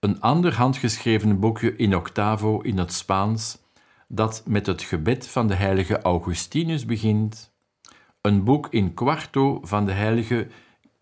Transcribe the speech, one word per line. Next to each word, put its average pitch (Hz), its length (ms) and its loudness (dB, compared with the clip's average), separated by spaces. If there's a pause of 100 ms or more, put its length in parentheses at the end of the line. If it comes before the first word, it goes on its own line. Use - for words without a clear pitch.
een 101 200 0
ander 156 340 2
handgeschreven 110 840 2
boekje 110 360 0
in 101 200 2
octavo 107 640 0
in 104 180 -2
het 85 140 -2
Spaans 107 720 -4 (420)
dat 110 400 -4
met 104 200 0
het 92 160 -2
gebed 92 460 -4
van 123 180 -2
de 101 80 2
heilige 95 460 0
Augustinus 117 840 -2
begint, 110 680 -2 (680)
een 101 240 4
boek 147 260 2
in 92 240 0
kwarto 139 680 0
van 104 240 0
de 95 60 0
heilige 113 560 0 (540)